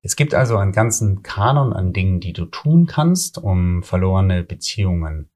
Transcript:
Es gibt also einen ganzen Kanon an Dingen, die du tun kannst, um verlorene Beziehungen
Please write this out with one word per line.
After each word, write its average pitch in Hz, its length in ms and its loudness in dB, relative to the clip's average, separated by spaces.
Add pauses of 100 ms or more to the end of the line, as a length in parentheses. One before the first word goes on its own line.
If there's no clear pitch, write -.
Es - 140 -6
gibt 147 180 0
also 117 260 2
einen 98 140 0
ganzen 110 500 0
Kanon 127 500 0
an 92 200 -2
Dingen, 92 280 0
die 87 120 -8
du 87 120 -6
tun 165 420 2
kannst, 170 500 -2
um 90 460 0
verlorene 92 600 0
Beziehungen 85 920 -4